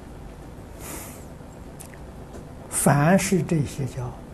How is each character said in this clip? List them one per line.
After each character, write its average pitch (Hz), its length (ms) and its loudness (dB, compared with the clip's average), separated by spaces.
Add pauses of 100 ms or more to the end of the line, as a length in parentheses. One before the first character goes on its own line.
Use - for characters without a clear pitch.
(2750)
凡 156 480 8
是 185 240 4
这 151 220 4
些 - 220 -2
叫 123 220 -6 (260)